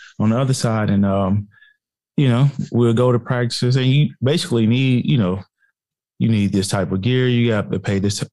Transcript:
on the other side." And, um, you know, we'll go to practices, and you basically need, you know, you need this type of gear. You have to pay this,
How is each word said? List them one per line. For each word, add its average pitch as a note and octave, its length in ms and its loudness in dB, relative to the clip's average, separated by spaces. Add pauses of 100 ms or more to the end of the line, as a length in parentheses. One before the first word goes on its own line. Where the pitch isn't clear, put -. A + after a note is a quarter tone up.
(180)
on G#2+ 120 2
the A2+ 80 0
other C3 160 0
side." A2 360 -2
And, G2+ 160 2
um, G2 420 0 (680)
you C#3+ 120 2
know, B2+ 220 2 (220)
we'll A#2 220 2
go B2 180 2
to A#2+ 60 2
practices, B2 580 -2
and C3 100 0
you C#3+ 240 2 (120)
basically A#2+ 440 0
need, B2+ 400 0
you D3 120 2
know, F#2+ 220 -2 (800)
you A#2 80 2
need G2+ 240 0
this F#2+ 160 -2
type F#2+ 240 -2
of F#2+ 80 -2
gear. B2+ 280 0
You A#2+ 240 2
have G#2 180 -4
to F#2+ 100 -4
pay G2 180 -2
this, G2+ 240 -4 (100)